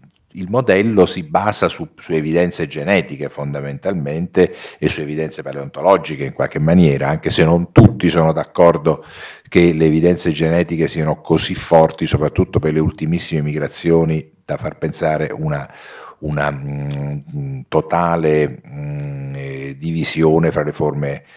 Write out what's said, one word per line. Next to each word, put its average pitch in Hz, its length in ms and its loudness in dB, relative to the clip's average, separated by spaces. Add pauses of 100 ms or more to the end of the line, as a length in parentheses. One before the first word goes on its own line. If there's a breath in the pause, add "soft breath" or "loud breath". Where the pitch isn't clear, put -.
(340)
il 92 140 -10
modello 104 580 4
si 90 180 -6
basa 90 440 0
su, 80 280 -8
su - 160 -10
evidenze 82 540 0
genetiche 73 640 -2
fondamentalmente 73 1300 -2 (240 loud breath)
e 76 100 0
su - 120 -4
evidenze 76 420 -6
paleontologiche 71 800 -2
in 67 80 -8
qualche - 260 -4
maniera, 76 500 4
anche 78 220 -2
se - 140 4
non 87 260 2
tutti - 380 6
sono 80 240 2
d'accordo 78 720 2 (440 loud breath)
che 87 240 6
le 78 120 2
evidenze 82 480 2
genetiche 80 560 0
siano 78 320 -4
così - 340 0
forti, 80 520 4
soprattutto 76 520 0
per 78 140 0
le 78 80 2
ultimissime 78 640 -2
migrazioni, 78 880 0 (120)
da - 120 -8
far - 220 -10
pensare 78 540 -4
una, 73 360 -6 (540 loud breath)
una, 73 280 -4
mm, 71 1160 -8
totale, 78 1000 0
mm, 71 680 -10
eh, 67 420 -12
divisione 80 720 0
fra 78 120 -2
le 73 100 -4
forme 71 520 -4 (120 soft breath)